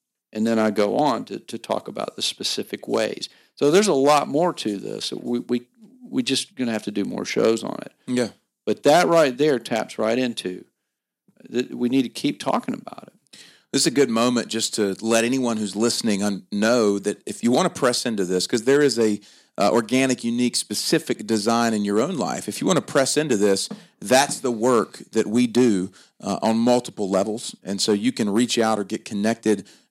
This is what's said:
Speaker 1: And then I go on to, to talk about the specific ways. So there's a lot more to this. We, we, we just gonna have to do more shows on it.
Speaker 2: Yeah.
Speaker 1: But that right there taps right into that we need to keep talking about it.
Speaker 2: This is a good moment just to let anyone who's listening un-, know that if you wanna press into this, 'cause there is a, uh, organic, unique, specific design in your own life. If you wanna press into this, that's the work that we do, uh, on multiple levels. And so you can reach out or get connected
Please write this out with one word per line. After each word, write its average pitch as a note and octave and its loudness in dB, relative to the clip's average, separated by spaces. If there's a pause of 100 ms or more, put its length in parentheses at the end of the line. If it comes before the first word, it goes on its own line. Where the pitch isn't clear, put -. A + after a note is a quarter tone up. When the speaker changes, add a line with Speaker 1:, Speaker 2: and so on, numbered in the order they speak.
(340)
Speaker 1:
And A2 -2
then A2+ 2
I A2 2
go G#2 0
on C3+ 0
to, G2+ -10
to - -14
talk A2 -6
about - -8
the G#2+ -12
specific - -6
ways. A2+ -2 (260)
So C#3+ 2
there's G#3 6
a F#3 2
lot C#3+ 4
more D#3+ 0
to G#2 -4
this. - -8
We, A#2+ -4
we, A#2+ -4 (400)
we C3+ -4
just - -4
gonna A#2+ -4
have G#2+ -4
to G#2+ -8
do G#2 -2
more G#2 -6
shows A2+ 0
on - -8
it. - -20 (140)
Speaker 2:
Yeah. B2 -2 (360)
Speaker 1:
But - -2
that E3+ 6
right D#3+ 4
there C#3+ 2
taps - -6
right A2+ 0
into A#2 -6 (840)
that A#2+ -4
we B2 -2
need C3 4
to A2+ -6
keep - -4
talking - -2
about - -16
it. - -20 (580)
Speaker 2:
This C3+ 2
is - 0
a D3 0
good C3 4
moment A#2 0
just A2 -4
to G2 0
let A2+ 2
anyone A#2+ -2
who's G2+ -6
listening A2 0
un-, G2+ -4
know G#2 2
that G2 -6
if - -10
you A#2 2
wanna F3 2
press B2 0
into G#2 -2
this, F2+ 0
'cause A#2 -2
there C#3 4
is A#2+ 2
a, G#2+ 2 (380)
uh, G2 2
organic, A#2+ 0
unique, A#2+ 0
specific - -4
design A2+ 0
in G#2 -2
your G2+ 0
own E3 0
life. F2 -4
If - -8
you - -2
wanna A#2 4
press - 0
into D3 2
this, G2 4 (320)
that's B2+ 2
the B2+ -2
work A#2 2 (120)
that A2 0
we A#2+ 2
do, A2 2 (300)
uh, F#2+ -4
on A2+ 2
multiple A#2+ 2
levels. G2+ -2
And G2 -6
so A2 2
you G#2+ 0
can A2 -2
reach A#2 0
out A2 2
or G2+ -2
get G#2+ -8
connected G#2+ -2 (260)